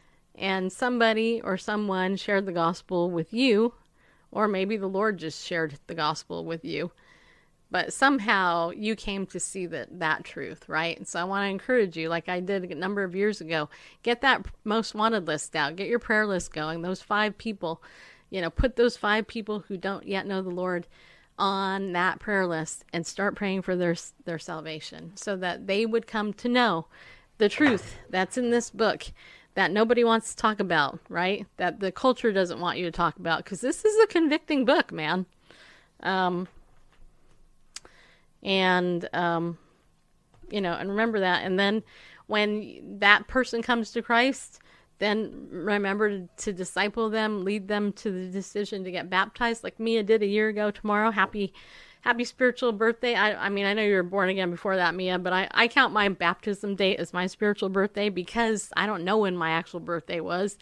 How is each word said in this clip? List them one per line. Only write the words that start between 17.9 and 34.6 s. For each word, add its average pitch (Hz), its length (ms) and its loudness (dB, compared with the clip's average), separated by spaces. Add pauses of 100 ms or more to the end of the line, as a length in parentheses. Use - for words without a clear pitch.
you 190 100 -6
know, 165 80 -2
put - 260 0
those 240 220 4
five 214 300 0
people 214 400 -6
who 196 100 -8
don't 190 300 -6
yet 190 180 -4
know 196 160 -4
the 185 80 -6
Lord 180 380 -4 (500)
on 196 560 -2
that 180 260 0
prayer 190 280 0
list 160 440 -4
and 170 140 -4
start 202 300 -2
praying 190 260 -2
for 185 140 -2
their, 175 200 2 (300)
their 165 140 -6
salvation 160 720 -10
so 202 220 -6
that 185 320 -6
they 202 180 2
would 226 220 -2
come 208 260 -4
to - 160 -6
know 226 380 2 (500)
the 208 120 6
truth 262 480 2 (120)
that's 185 280 -2
in 247 120 0
this 233 220 0
book - 340 0 (480)
that 180 180 2
nobody 226 320 4
wants 226 280 4
to - 100 -14
talk 214 180 2
about, 165 480 2
right? 185 380 -2 (120)
That 180 220 -2
the 190 120 -2
culture 247 400 2
doesn't 175 280 0
want 170 200 -2
you 180 60 -2
to 165 60 -4
talk 170 260 0
about, 165 280 -2
'cause - 160 -10
this 277 240 0
is 427 180 4
a 427 40 4
convicting 311 580 2